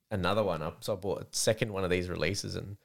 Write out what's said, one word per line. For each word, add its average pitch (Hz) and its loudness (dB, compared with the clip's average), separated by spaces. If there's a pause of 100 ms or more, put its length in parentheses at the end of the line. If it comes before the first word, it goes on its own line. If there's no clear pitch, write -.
(120)
another 101 4
one 85 0
up. 78 -6
So - -2
I 87 0
bought 90 -2
a - -14
second - 2
one 95 -2
of 87 2
these 90 2
releases 92 -2
and 92 -8